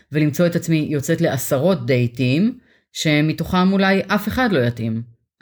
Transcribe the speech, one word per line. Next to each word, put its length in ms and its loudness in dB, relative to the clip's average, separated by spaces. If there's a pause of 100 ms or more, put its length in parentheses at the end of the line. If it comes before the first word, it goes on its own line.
(120)
ולמצוא 340 2
את 100 0
עצמי 340 0
יוצאת 300 -2
לעשרות 640 0
דייטים, 720 0 (340)
שמתוכם 800 0
אולי 360 2
אף 200 -2
אחד 240 0
לא 60 2
יתאים. 440 -2 (400)